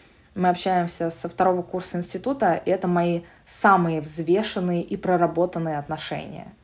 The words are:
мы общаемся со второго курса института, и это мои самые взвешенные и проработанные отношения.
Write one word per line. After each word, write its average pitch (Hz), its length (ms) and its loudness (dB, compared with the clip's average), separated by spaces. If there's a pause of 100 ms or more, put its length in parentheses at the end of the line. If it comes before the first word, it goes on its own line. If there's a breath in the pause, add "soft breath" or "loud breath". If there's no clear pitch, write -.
(360 soft breath)
мы 180 140 2
общаемся 175 600 0
со 170 180 -10
второго 180 340 2
курса 180 360 -6
института, 190 560 0
и - 160 -4
это 185 180 0
мои 175 340 2 (400 soft breath)
самые 175 380 6
взвешенные 175 800 -2
и - 140 -6
проработанные 175 840 0
отношения. 151 720 -10 (160)